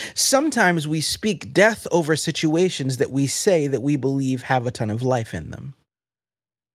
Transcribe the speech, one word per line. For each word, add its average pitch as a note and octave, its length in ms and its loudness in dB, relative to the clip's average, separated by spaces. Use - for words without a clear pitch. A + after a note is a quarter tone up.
Sometimes G#3 760 2
we D#3 120 0
speak C#3+ 520 -4
death G#3 400 4
over D#3+ 240 2
situations D#3 800 0
that B2+ 160 0
we C#3 160 2
say D#3+ 400 2
that C3 120 0
we C#3+ 140 0
believe C3+ 480 0
have B2+ 240 0
a B2 60 -4
ton A2 180 -4
of A2+ 140 -4
life B2+ 280 -2
in D#2+ 200 -10
them. C3+ 220 -14